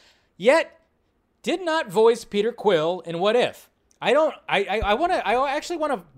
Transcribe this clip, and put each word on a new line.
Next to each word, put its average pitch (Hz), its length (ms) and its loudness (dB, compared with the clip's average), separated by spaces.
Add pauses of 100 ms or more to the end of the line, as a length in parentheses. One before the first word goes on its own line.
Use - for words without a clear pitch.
(380)
yet 269 420 2 (640)
did 339 200 -2
not 320 280 -4
voice 226 340 2
Peter 208 300 -2
Quill 175 480 0
in 165 180 -8
What 208 160 0
If. 180 340 -2 (320)
I 190 120 2
don't, 294 200 2 (140)
I, 175 160 0
I, 190 160 -4
I 202 140 0
wanna, 320 320 0
I 254 280 0
actually 302 220 -6
wanna 294 300 -4 (120)